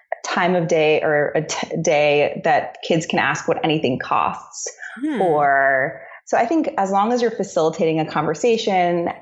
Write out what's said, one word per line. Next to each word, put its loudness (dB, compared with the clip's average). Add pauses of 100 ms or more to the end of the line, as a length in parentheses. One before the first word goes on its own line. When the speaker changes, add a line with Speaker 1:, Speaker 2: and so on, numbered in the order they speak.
(260)
Speaker 1:
time 0
of 2
day 4
or 2
a 2
t-, -6
day 2
that 0
kids 0
can -2
ask -2
what -2
anything 0
costs, -4 (340)
Speaker 2:
Hmm. -4
Speaker 1:
or 2 (260)
so 0
I 2
think 0
as 0
long 2
as 0
you're 2
facilitating 0
a 0
conversation 0 (140)